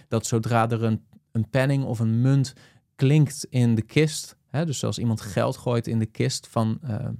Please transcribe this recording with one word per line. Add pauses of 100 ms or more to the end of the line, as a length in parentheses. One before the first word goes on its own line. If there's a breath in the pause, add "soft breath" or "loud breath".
dat
zodra
er
een, (280)
een
penning
of
een
munt (420 soft breath)
klinkt
in
de
kist, (120)
hè,
dus
als
iemand
geld
gooit
in
de
kist
van,
eh, (120)